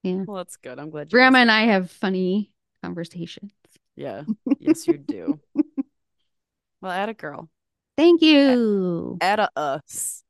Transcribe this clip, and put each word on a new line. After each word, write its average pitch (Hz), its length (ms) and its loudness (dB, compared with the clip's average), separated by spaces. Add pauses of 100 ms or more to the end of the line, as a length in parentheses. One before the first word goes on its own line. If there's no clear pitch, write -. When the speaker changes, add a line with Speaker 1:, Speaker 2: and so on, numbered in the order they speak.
Speaker 1:
Yeah. 185 240 -4
Speaker 2:
Well, 196 120 -12
that's - 180 -14
good. 127 220 -16
I'm 147 120 -14
glad 151 220 -10
you 208 60 2
Speaker 1:
Grandma 262 200 6
Speaker 2:
guys 254 40 6
Speaker 1:
and 233 80 4
I 220 100 4 (120)
have 185 180 0
funny 190 640 -2 (300)
conversations. 175 720 -12 (440)
Speaker 2:
Yeah. 131 260 -12 (360)
Yes, - 280 -2
you 330 120 0
do. 147 420 -8 (140)
Speaker 1:
<laughs> 277 60 -2 (1200)
Speaker 2:
Well, 190 100 -8
atta 196 200 -4
girl. 160 380 -14 (480)
Speaker 1:
Thank 330 240 6
you. 220 960 2
Speaker 2:
A-, - 40 0
atta 208 300 0
us. - 760 -8